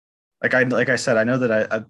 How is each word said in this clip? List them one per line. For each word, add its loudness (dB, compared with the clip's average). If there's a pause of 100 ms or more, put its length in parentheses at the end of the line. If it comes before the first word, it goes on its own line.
(420)
Like 0
I, 2
like 0
I 0
said, 0
I 2
know 0
that 0
I, 0
I, -8